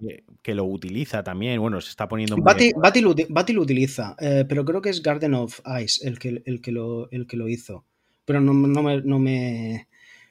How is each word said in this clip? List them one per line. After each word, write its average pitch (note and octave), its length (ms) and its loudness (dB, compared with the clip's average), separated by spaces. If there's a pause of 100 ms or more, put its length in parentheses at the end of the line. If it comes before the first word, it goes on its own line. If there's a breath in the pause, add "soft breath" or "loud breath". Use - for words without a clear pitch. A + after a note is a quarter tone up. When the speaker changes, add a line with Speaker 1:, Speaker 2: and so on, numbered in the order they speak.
Speaker 1:
que, A2 240 -12 (180)
que A2+ 120 -4
lo G2 100 0
utiliza F#2+ 580 -6
también. G#2+ 380 -4
Bueno, G#2+ 200 -2
se - 100 -14
está G#2 180 -8
poniendo A2 280 -2
muy D#3+ 80 0
Speaker 2:
Bati-, G#3 240 8
Speaker 1:
de - 60 2
moda. D#3+ 140 6
Speaker 2:
Bati A3 120 6
lo G#3 100 6
uti-, D#3 180 2
Bati F3+ 240 0
lo G3+ 100 2
utiliza, C3 560 0
eh, C#3 300 2
pero C#3+ 160 -2
creo E3+ 160 -2
que G3 100 -2
es F3 120 -4
Garden D3+ 320 0
of A#2+ 260 -4 (220)
Ice A2 240 -4
el A#2+ 120 -6
que, A#2+ 260 -8
el B2 160 -6
que B2 120 -8
lo, A#2 380 -6
el B2 160 -8
que A#2+ 100 -10
lo A2+ 120 -6
hizo. A2+ 360 -8 (400)
Pero C#3+ 160 0
no, C#3 140 6
no C#3 280 4
me... C#3 200 0
No C3+ 160 0
me... B2 680 -2 (420 soft breath)